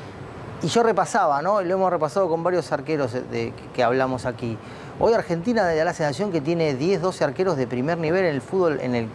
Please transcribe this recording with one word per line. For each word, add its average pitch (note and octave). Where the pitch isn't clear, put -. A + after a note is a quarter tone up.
Y E3+
yo A#3
repasaba, F3
¿no? G3+
Y F#3
lo F3+
hemos F#3+
repasado F3
con E3
varios F3+
arqueros C#3+
de, B2+
de, A#2
que, -
que B2+
hablamos C3
aquí. A#2
Hoy G#3+
Argentina F#3+
da E3
la F3
sensación D3+
que E3
tiene D#3+
diez, E3
doce F3+
arqueros D#3+
de C3
primer B2+
nivel E3+
en D#3+
el C3+
fútbol, E3
en B2+
el A2+